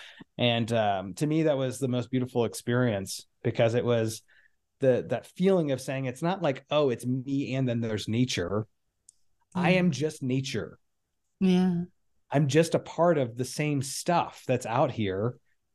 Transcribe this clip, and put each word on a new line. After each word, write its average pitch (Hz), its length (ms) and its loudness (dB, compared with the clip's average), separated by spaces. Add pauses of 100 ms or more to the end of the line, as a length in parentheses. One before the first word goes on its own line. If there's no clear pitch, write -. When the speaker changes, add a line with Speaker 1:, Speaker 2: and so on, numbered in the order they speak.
(380)
Speaker 1:
And, 117 360 0
um, 98 420 0
to 151 120 -2
me, 156 160 0
that 147 140 2
was 131 200 -4
the 135 100 -4
most 123 220 -4
beautiful 123 360 -2
experience 113 800 -2 (160)
because 117 320 2
it 123 100 0
was 113 380 0 (560)
the, 123 300 4
that 117 160 -4
feeling 180 460 0
of 127 80 -2
saying, 135 260 -6
it's 127 160 -8
not 180 200 -2
like, 139 280 -2
"Oh, 147 200 2
it's 117 160 -4
me 131 500 -2
and 131 120 0
then 120 120 0
there's 110 280 -4
nature." 110 600 0 (880)
I 180 160 2
Speaker 2:
Yeah. 185 80 4
Speaker 1:
am 180 120 2
just 147 300 -4
nature. 127 560 -4 (640)
Speaker 2:
Yeah. 180 460 2 (440)
Speaker 1:
I'm 143 180 4
just 160 280 4
a - 40 4
part 170 380 2
of 117 200 -2
the 123 80 -2
same 147 360 -2
stuff - 640 -2
that's 127 200 0
out 123 260 2
here. 104 460 -2 (380)